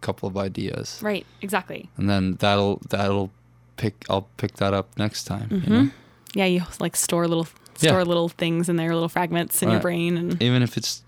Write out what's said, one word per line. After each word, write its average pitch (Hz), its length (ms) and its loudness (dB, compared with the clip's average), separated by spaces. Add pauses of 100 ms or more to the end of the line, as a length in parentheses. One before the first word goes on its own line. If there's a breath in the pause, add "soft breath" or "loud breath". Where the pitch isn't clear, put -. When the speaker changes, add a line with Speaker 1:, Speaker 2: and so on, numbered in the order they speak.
Speaker 1:
couple - 280 -6
of 92 80 -8
ideas. - 680 -6
Speaker 2:
Right, 208 240 -4 (160)
exactly. - 540 -6
Speaker 1:
And 98 120 0
then 95 280 2
that'll, 101 440 4 (100)
that'll 98 400 0 (460)
pick, - 320 -4
I'll 98 280 0
pick - 200 -4
that 98 160 0
up 98 240 -2
next - 280 -4
time, 107 260 -6
you 202 80 -2
Speaker 2:
Mm-hmm. 185 160 0
Speaker 1:
know? 269 160 6 (440 loud breath)
Speaker 2:
Yeah, 190 120 2
you, 180 160 2 (180)
like, 170 160 -2
store 170 320 0
little, 165 200 0 (320)
Speaker 1:
Yeah. 156 100 6
Speaker 2:
store 185 140 4
little 170 240 2
things 170 400 -2
in 170 80 2
there, 165 180 0
little 165 140 0
fragments 170 540 -2
in - 60 2
your - 100 4
Speaker 1:
Right. - 40 -2
Speaker 2:
brain, 175 340 0
and 170 260 -2
Speaker 1:
Even 123 200 4
if 117 140 -2
it's - 320 -6